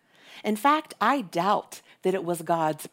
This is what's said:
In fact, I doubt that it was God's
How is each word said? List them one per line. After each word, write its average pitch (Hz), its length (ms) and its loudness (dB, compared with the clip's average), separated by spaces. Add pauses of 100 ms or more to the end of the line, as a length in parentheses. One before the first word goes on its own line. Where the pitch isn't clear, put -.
(440)
In 214 120 0
fact, 294 440 2
I 254 220 2
doubt 180 600 -2 (200)
that 185 120 2
it 190 120 -2
was 170 160 -2
God's 160 520 -2